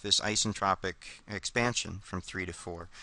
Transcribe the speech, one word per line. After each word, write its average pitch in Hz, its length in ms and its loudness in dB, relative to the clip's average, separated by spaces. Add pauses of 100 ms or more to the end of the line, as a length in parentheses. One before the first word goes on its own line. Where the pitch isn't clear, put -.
this 101 160 6
isentropic 98 760 2 (340)
expansion 104 760 0
from 90 180 -4
three 95 240 -6
to 87 80 -4
four, 85 360 -8 (140)